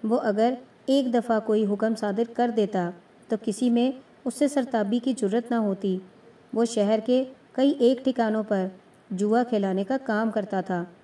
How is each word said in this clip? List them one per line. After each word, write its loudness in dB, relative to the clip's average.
वो 0
अगर 2
एक 4
दफ़ा 2
कोई 2
हुक्म 0
सादिर -2
कर -2
देता 0
तो 0
किसी -2
में 0
उससे 0
सरताबी 0
की -2
जुर्रत -2
ना 0
होती। -2
वो 2
शहर 2
के 2
कई 4
एक 4
ठिकानों 0
पर -2
जुआ 2
खिलाने 0
का -2
काम -2
करता -2
था -4